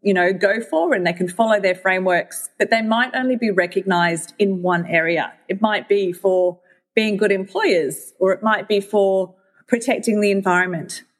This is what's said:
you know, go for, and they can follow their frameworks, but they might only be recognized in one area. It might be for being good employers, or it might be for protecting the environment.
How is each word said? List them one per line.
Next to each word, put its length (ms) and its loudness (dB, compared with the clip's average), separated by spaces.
you 120 2
know, 180 2
go 280 0
for, 340 0
and 100 -2
they 80 0
can 160 -2
follow 300 0
their 160 2
frameworks, 800 -2
but 140 0
they 120 2
might 320 0
only 220 0
be 140 -2
recognized 880 0
in 240 0
one 240 0
area. 460 0
It 120 -4
might 280 0
be 240 0
for 480 0
being 220 0
good 160 2
employers, 880 -2
or 120 2
it 100 -4
might 260 0
be 120 2
for 540 0
protecting 540 0
the 100 2
environment. 720 -2